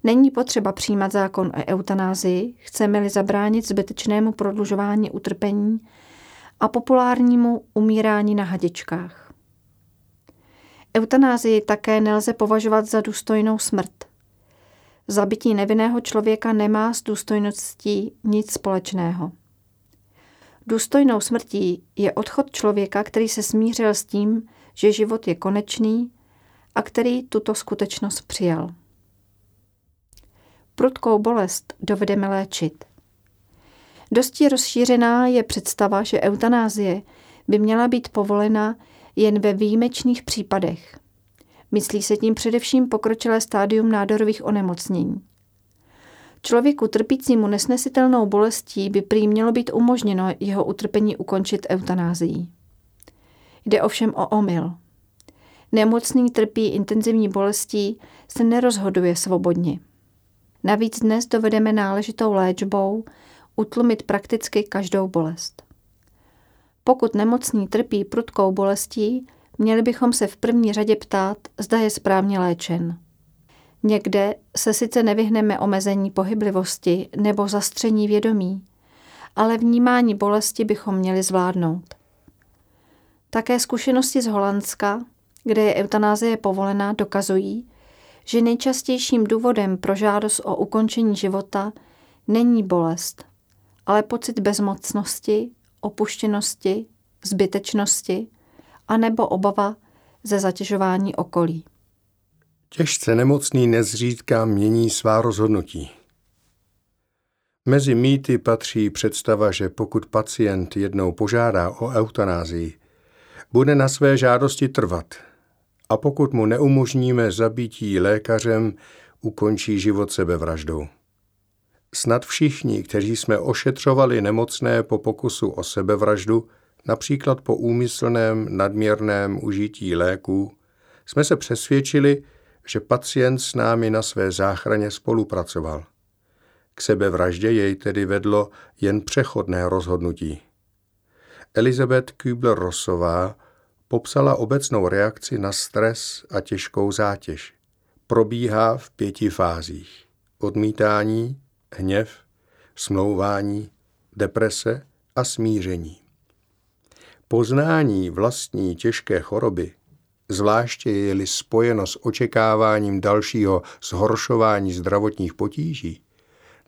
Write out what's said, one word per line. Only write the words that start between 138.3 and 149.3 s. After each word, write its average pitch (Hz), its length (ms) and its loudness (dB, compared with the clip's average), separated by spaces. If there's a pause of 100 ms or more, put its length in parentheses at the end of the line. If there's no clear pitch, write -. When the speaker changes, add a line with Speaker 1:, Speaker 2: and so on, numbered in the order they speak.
Speaker 2:
jen 101 200 0
přechodné 92 680 -4
rozhodnutí. 85 720 -4 (1160)
Elizabeth 127 600 2
Kübler-Rossová 92 1200 0 (540)
popsala 135 460 0
obecnou 120 540 0
reakci 104 500 -2
na 98 140 -4
stres - 800 -4
a 98 100 -2
těžkou 101 520 -4
zátěž. 101 640 -4 (520)
Probíhá 113 720 2
v - 140 -16
pěti 101 400 -4